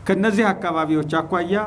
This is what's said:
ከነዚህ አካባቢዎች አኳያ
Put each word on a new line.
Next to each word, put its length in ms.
ከነዚህ 420
አካባቢዎች 680
አኳያ 400